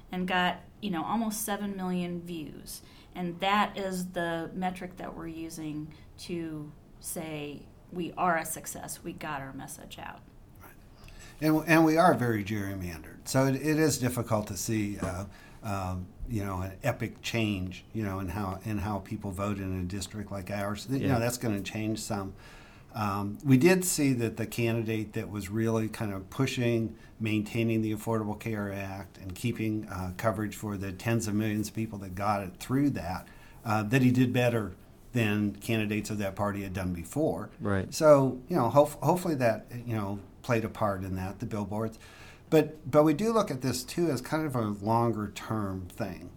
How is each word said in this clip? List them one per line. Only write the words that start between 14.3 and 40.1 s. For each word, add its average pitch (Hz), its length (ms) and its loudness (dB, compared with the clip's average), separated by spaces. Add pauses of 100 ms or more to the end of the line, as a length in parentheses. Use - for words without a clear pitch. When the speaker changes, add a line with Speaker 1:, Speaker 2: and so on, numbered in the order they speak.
Speaker 2:
to 101 100 -6
see, 101 420 -2
uh, 95 260 -4 (380)
um, 92 420 -4 (240)
you 104 160 -2
know, 95 160 -4
an 95 120 -6 (100)
epic - 400 -2
change, 101 680 -2
you 110 120 -4
know, 95 160 -2
in 98 100 -4
how, 95 360 -4
in 110 120 -2
how 101 220 -2
people 101 320 -6
vote 101 260 -2
in 95 220 -4
a 92 40 -2
district 98 480 -6
like 98 200 -8
ours. 104 360 -4
You 135 120 0
Speaker 3:
Yeah. 104 140 2
Speaker 2:
know, 117 60 4
that's 123 200 0
gonna 104 220 0
change 107 360 -2
some. 98 360 -4 (600)
Um, 101 500 -2
we 131 140 8
did 180 280 6
see 139 280 2
that 117 240 0
the 110 100 -2
candidate 113 640 -2
that 110 160 -6
was 98 200 -6
really 113 380 0
kind 107 260 -6
of 95 160 -10
pushing, 117 680 0 (240)
maintaining 110 640 2
the 107 140 0
Affordable 107 440 -2
Care 104 320 -4
Act 98 460 -8
and 92 160 -10
keeping, 107 540 -2
uh, 92 300 -4
coverage 107 380 0
for 104 220 -6
the 95 140 -4
tens 113 360 0
of 101 80 0
millions 107 340 0
of - 60 -12
people 110 240 -4
that 95 160 -10
got 101 260 2
it 90 160 -10
through 135 340 2
that, 90 360 -4 (380)
uh, 107 180 2
that 120 180 4
he 127 100 8
did 123 220 4
better 117 400 2 (380)
than 104 440 2
candidates 107 540 -2
of 104 100 -4
that 98 160 -2
party 101 280 -2
had 95 100 -6
done 92 200 -2
before. 104 560 -2 (100)
Speaker 3:
Right. 98 340 0
Speaker 2:
So, 139 540 8
you 180 80 0
know, 120 140 4
hof-, 143 320 6
hopefully 170 340 2
that, 113 300 2 (200)
you 117 100 -2
know, 101 240 -2 (240)